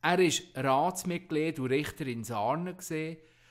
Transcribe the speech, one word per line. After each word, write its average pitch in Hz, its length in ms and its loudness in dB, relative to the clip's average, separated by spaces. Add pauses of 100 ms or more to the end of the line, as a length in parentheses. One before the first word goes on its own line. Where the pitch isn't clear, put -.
Er 175 160 4
war 156 460 2
Ratsmitglied 160 960 0
und 127 60 -2
Richter 143 400 -2
in 117 180 -6
Sarnen 127 520 -2
gewesen 160 420 -6 (320)